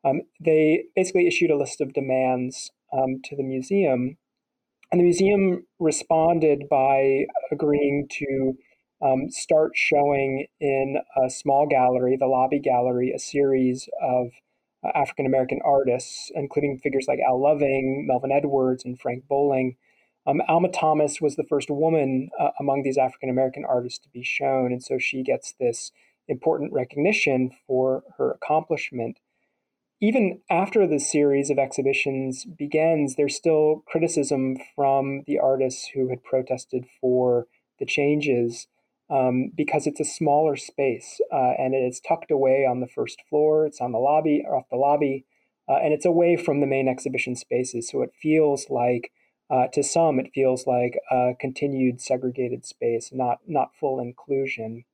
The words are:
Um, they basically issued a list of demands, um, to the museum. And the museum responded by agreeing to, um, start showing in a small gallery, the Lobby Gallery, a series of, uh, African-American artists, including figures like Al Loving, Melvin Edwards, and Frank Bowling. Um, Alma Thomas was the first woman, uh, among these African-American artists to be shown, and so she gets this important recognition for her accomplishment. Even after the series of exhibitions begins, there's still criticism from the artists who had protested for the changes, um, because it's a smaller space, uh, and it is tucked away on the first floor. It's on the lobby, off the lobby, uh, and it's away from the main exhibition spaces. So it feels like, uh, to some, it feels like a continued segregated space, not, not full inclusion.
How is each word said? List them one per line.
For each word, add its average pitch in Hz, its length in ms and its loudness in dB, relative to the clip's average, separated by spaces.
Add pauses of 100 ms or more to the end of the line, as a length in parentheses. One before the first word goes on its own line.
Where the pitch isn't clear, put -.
Um, 139 180 0 (180)
they 156 440 4 (100)
basically 180 320 2
issued 170 240 2
a 147 60 4
list 143 240 -4
of 135 140 -4
demands, 131 760 -2 (220)
um, 131 320 -2
to 143 120 -12
the 139 80 -4
museum. 131 760 0 (720)
And 175 100 4
the 175 40 6
museum 190 600 2 (140)
responded 160 920 2
by 135 580 2 (240)
agreeing 143 600 0
to, 135 480 -4 (420)
um, 135 300 0
start 156 440 0
showing 143 720 0 (120)
in 139 360 0 (280)
a 127 60 0
small 143 360 2
gallery, 127 520 2
the 135 80 2
Lobby 131 320 2
Gallery, 127 560 0
a - 40 -6
series 131 680 0 (140)
of, 127 300 0 (520)
uh, - 100 -2
African-American 135 680 0
artists, 131 680 0
including 139 440 -2
figures 135 300 -2
like 135 120 0
Al 127 200 2
Loving, 139 680 0
Melvin 135 240 -2
Edwards, 135 520 0
and 127 140 -10
Frank 123 300 -6
Bowling. 135 480 0 (500)
Um, - 220 0
Alma 170 200 4
Thomas 151 520 0
was 147 160 0
the 156 120 -4
first 147 220 -2
woman, 143 680 0
uh, 151 200 2
among 139 240 0
these 135 160 0
African-American 131 680 0
artists 123 360 -2
to - 100 -20
be 120 120 -14
shown, 131 500 -2
and 127 100 -6
so 131 160 -4
she 131 240 -4
gets 127 360 -4
this 120 320 -2 (380)
important 147 440 -2
recognition 139 760 0 (160)
for 131 380 0 (140)
her 131 120 0
accomplishment. 147 880 -4 (840)
Even 220 480 2
after 190 380 2
the 151 140 0
series 143 500 2
of 135 80 4
exhibitions 135 840 -2
begins, 151 720 0
there's 143 180 0
still 156 520 2
criticism 139 720 -2 (180)
from 139 500 0
the 143 140 -2
artists 131 540 0
who 131 140 0
had 127 140 -8
protested 131 600 -4 (160)
for 123 460 2 (340)
the 139 60 -4
changes, 143 840 0 (420)
um, 127 460 0
because 147 300 0
it's 147 140 -4
a - 40 -2
smaller 151 500 0
space, - 640 -6 (140)
uh, 127 260 2
and 131 160 -2
it 135 40 0
is 123 200 -2
tucked - 320 -4
away 135 380 2
on 123 120 -2
the 123 60 -6
first - 440 -8
floor. 151 340 2
It's 147 160 -6
on 123 120 -4
the - 60 -2
lobby, 147 480 2
off - 240 -4
the 123 60 -4
lobby, 139 480 0 (420)
uh, 135 160 0
and 151 120 2
it's 151 100 -6
away 175 320 4
from 143 240 -2
the 143 60 2
main 135 200 0
exhibition 131 480 -4
spaces. 123 540 -6
So 131 140 -4
it 127 180 -6
feels 151 480 0
like, 123 420 -2 (400)
uh, 131 220 2
to 143 100 0
some, 151 380 2
it 131 140 -10
feels 131 320 0
like 123 340 0 (100)
a 127 300 2
continued 131 600 -2
segregated 127 640 -4
space, 117 440 -4
not, 127 360 -2
not 143 340 -2
full 131 180 -2
inclusion. 120 960 -6